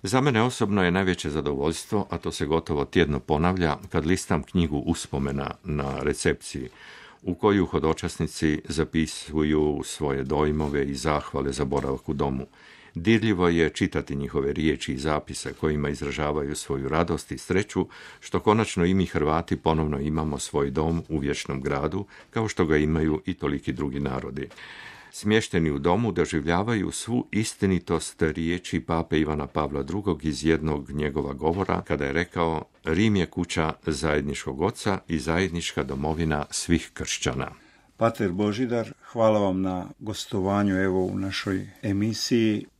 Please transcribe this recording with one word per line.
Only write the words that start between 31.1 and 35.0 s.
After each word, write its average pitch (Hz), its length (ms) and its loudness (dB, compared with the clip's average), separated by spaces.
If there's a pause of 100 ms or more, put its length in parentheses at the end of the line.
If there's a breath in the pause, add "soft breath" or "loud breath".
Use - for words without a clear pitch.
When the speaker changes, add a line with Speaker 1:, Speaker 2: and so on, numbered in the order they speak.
Speaker 1:
govora, 87 500 0
kada 71 220 -2
je 69 80 -2
rekao: 82 520 0 (200)
„Rim 101 320 2
je 87 100 2
kuća 82 460 -2 (140)
zajedničkog 71 760 -2
oca 98 380 0 (100)